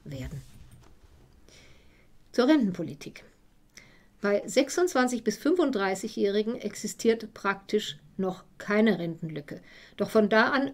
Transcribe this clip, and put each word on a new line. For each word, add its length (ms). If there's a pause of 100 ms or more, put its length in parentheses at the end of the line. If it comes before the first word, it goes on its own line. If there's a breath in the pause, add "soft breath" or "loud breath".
werden. 380 (1900 soft breath)
Zur 160
Rentenpolitik. 800 (960 soft breath)
Bei 260
sechsundzwanzig 800
bis 140
fünfunddreißigjährigen 1160
existiert 800
praktisch 640 (180)
noch 280 (140)
keine 420
Rentenlücke. 600 (360 loud breath)
Doch 140
von 180
da 220
an 240